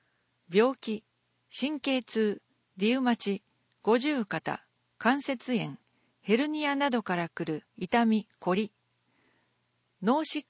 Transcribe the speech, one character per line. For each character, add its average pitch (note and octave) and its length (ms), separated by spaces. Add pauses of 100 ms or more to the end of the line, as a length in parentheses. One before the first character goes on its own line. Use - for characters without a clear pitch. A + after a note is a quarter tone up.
(500)
病 A#3 260
気、 G#3+ 260 (480)
神 C#4+ 300
経 C4 220
痛、 G#3+ 400 (340)
リ G#3+ 180
ウ C4+ 60
マ A#3+ 160
チ、 G3 260 (400)
五 A3+ 160
十 C4+ 280
肩、 - 380 (340)
関 C4+ 240
節 B3 360
炎、 D3+ 180 (440)
ヘ G#3 160
ル C#4+ 100
ニ D4+ 220
ア C#4 80
な C#4+ 140
ど A#3 120
か F3+ 140
ら E3+ 140
来 E3+ 200
る D3+ 160 (120)
痛 A#3 260
み、 A3 240 (100)
こ F3+ 160
り、 G#3+ 160 (1300)
脳 C#4 220
疾 D4+ 240